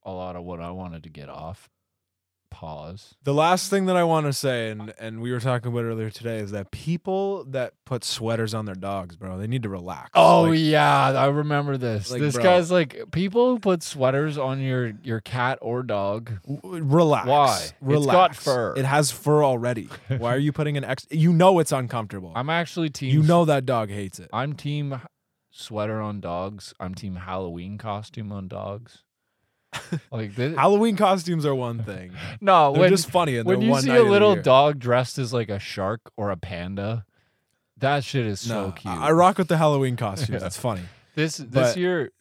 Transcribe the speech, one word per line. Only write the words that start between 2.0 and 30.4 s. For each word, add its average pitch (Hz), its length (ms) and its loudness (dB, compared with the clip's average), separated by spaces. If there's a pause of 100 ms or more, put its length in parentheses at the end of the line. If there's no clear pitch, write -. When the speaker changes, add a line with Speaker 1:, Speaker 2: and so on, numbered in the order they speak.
Speaker 1:
Pause. 78 720 -16
Speaker 2:
The 139 100 -2
last 170 380 2
thing 196 160 0
that 185 100 0
I 175 60 2
wanna 160 280 0
say, 123 380 -2
and, 107 300 -12
and 113 240 -12
we 123 80 -6
were 123 80 -4
talking 123 320 -2
about 117 140 -2
earlier 110 260 -4
today, 113 260 -8
is 104 140 -6
that 101 180 -8
people 190 760 -4
that 131 280 -6 (100)
put 123 200 -6
sweaters 113 500 -4
on 110 120 -6
their 95 100 -10
dogs, 95 400 -8
bro, 92 240 -10
they 107 80 -6
need 123 160 -4
to 107 60 -6
relax. 90 440 -12
Speaker 1:
Oh, 170 300 10
Speaker 2:
Like, 165 160 4
Speaker 1:
yeah, 147 480 4 (120)
I 135 60 4
remember 143 520 0
this. 113 340 -4
Speaker 2:
like, 127 100 -4
Speaker 1:
This 147 140 0
Speaker 2:
bro. 123 80 -2
Speaker 1:
guy's 180 280 4
like, 165 400 0
"People 202 380 2
who 247 100 0
put 185 220 2
sweaters 143 560 0
on 135 240 -2
your, 127 400 -2
your 113 180 -4
cat 123 440 -2
or 120 180 -4
dog." 110 500 -2 (160)
Speaker 2:
W-, 165 360 -8
relax. 143 440 4
Speaker 1:
Why? 135 280 6
It's 85 160 -6
got - 100 -20
Speaker 2:
Relax. 147 600 4
Speaker 1:
fur. 123 340 0
Speaker 2:
It 131 80 -2
has 143 240 2
fur 151 340 2
already. 120 460 0 (140)
Speaker 1:
<laughs> - 40 -20 (120)
Speaker 2:
Why 117 160 0
are - 40 0
you 143 120 0
putting 147 260 -2
an 135 60 -6
ex-, 123 260 -6
you 165 240 4
know 180 240 6
it's 160 140 2
uncomfortable. 107 640 -6
Speaker 1:
I'm 135 160 -4
actually 165 400 -2
team 131 240 -8
Speaker 2:
You 151 80 6
know 170 220 6
that 139 200 2
dog 117 240 -2
hates 101 300 -10
it. 92 120 -18
Speaker 1:
I'm 135 220 -4
team 143 400 -6
h-, 127 60 -10 (500)
sweater 107 520 -6
on 104 200 -6
dogs. 95 580 -8
I'm 92 140 -8
team 92 220 -10
Halloween 92 640 -8
costume 107 520 -10
on 98 160 -12
dogs. 101 540 -12 (1120)
Like, 107 240 -8
this 135 200 -4